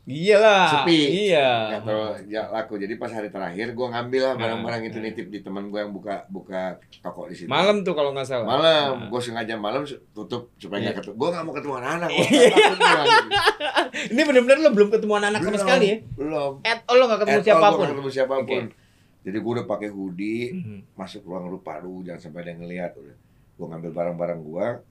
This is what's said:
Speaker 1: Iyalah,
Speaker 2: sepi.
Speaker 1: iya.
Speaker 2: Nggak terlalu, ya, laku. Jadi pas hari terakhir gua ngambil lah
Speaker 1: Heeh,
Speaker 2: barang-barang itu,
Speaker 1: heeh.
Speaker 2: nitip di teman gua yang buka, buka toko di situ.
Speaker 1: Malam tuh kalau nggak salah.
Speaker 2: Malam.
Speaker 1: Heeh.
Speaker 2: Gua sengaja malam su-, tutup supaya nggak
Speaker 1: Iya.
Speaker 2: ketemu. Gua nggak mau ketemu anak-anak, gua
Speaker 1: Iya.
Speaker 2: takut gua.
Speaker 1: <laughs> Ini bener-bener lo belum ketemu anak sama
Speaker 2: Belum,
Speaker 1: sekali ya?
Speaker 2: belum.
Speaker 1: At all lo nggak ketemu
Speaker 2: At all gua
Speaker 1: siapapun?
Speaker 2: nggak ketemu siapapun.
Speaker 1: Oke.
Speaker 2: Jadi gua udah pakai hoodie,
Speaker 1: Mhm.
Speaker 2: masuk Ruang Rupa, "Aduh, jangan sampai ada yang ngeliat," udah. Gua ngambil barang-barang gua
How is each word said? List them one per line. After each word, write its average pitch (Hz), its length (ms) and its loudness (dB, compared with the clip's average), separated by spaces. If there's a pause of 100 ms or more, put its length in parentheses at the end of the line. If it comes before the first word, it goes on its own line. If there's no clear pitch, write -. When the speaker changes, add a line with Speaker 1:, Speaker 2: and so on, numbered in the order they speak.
Speaker 1:
Iyalah, 185 800 4
Speaker 2:
sepi. 165 480 2
Speaker 1:
iya. 123 400 4
Speaker 2:
Nggak 107 140 -6
terlalu, 107 260 -2 (180)
ya, 107 220 -6
laku. 110 260 -6
Jadi 101 220 -6
pas 117 100 -8
hari 107 220 -8
terakhir 95 420 -8
gua 120 220 -6
ngambil 123 300 -2
lah 131 80 0
Speaker 1:
Heeh, 123 100 -4
Speaker 2:
barang-barang 113 420 -4
itu, 113 140 -10
Speaker 1:
heeh. 110 100 -8
Speaker 2:
nitip 107 220 -10
di 104 100 -10
teman 98 300 -10
gua 104 160 -6
yang 104 80 -10
buka, 95 320 -10
buka 92 480 -8 (240)
toko - 320 -12
di 180 80 -14
situ. 87 80 -14
Speaker 1:
Malam 185 400 0
tuh 180 80 -2
kalau 147 160 0
nggak 135 160 -6
salah. 120 240 -4
Speaker 2:
Malam. 147 480 4
Speaker 1:
Heeh. 98 100 -12
Speaker 2:
Gua 120 140 -4
sengaja 113 340 -6
malam 110 300 -4
su-, - 240 -14
tutup 107 460 -10
supaya 98 260 -8
nggak 98 160 -4
Speaker 1:
Iya. - 80 -8
Speaker 2:
ketemu. 104 100 -14
Gua 143 140 -2
nggak 170 160 -6
mau 151 80 -10
ketemu 143 240 -8
anak-anak, 160 320 -4
gua 160 160 2
Speaker 1:
Iya. 247 240 8
Speaker 2:
takut 392 300 6
gua. 440 240 4 (500)
Speaker 1:
<laughs> 277 580 -2
Ini 247 120 2
bener-bener 262 360 6
lo 311 120 6
belum 208 180 6
ketemu 208 260 0
anak 208 220 0
sama 180 100 -2
Speaker 2:
Belum, 208 140 -2
Speaker 1:
sekali 240 240 4
ya? 208 120 2 (200)
Speaker 2:
belum. 147 340 -4 (120)
Speaker 1:
At - 200 0
all 240 140 4
lo 262 80 8
nggak 214 160 0
ketemu 208 80 0
Speaker 2:
At - 80 4
all 180 80 0
gua 214 80 4
Speaker 1:
siapapun? 208 240 6
Speaker 2:
nggak 170 160 0
ketemu 139 180 -6
siapapun. 127 540 -2
Speaker 1:
Oke. - 100 -16 (460)
Speaker 2:
Jadi 98 160 -8
gua 107 160 -4
udah 117 140 -4
pakai 104 240 -4
hoodie, 98 600 -6
Speaker 1:
Mhm. 110 260 -12 (180)
Speaker 2:
masuk 95 280 -14
Ruang 90 240 -10
Rupa, 85 300 -12
"Aduh, 92 240 -12
jangan 85 180 -14
sampai 82 220 -16
ada 85 80 -12
yang 85 120 -14
ngeliat," 87 340 -8
udah. 69 200 -20 (380)
Gua 85 160 -14
ngambil 82 240 -12
barang-barang 85 480 -4
gua 82 240 -6 (260)